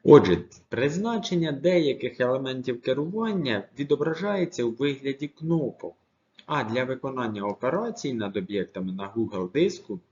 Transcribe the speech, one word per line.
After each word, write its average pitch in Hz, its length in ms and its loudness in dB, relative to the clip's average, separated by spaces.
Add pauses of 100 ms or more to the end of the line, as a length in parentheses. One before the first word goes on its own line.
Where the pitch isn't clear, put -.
(100)
Отже, 95 260 10 (320)
призначення 170 800 -2
деяких 139 680 0
елементів 131 640 -2
керування 156 800 -2 (160)
відображається 160 840 0
у 117 80 0
вигляді 135 560 -4
кнопок, 151 680 -4 (500)
а 147 180 -2
для 113 200 -2
виконання 127 600 -4
операцій 143 720 -4
над 104 240 -4
об'єктами 95 540 -4
на 98 240 -8
Google 101 360 -4
Диску 156 480 -2 (120)